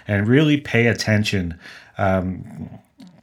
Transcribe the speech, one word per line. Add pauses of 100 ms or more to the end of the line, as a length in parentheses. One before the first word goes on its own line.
and
really
pay
attention. (420)
Um, (540)